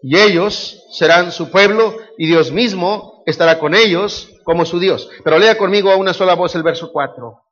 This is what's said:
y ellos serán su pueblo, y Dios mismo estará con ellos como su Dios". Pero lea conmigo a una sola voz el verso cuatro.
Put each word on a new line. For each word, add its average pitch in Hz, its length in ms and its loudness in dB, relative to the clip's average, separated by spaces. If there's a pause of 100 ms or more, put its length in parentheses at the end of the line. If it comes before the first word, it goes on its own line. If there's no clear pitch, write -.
y 139 160 0
ellos 208 720 0
serán 175 420 2
su 151 180 -10
pueblo, 202 460 2 (220)
y 160 80 -4
Dios 160 260 2
mismo 196 760 -4
estará 165 320 2
con 151 160 -2
ellos 202 560 0 (140)
como 165 200 0
su 175 160 -4
Dios". 175 280 -2 (140)
Pero 156 160 2
lea 220 180 4
conmigo 196 340 0
a 190 60 4
una 190 180 0
sola 185 200 2
voz 175 200 -4
el 165 80 -4
verso 160 280 -4
cuatro. 120 600 -8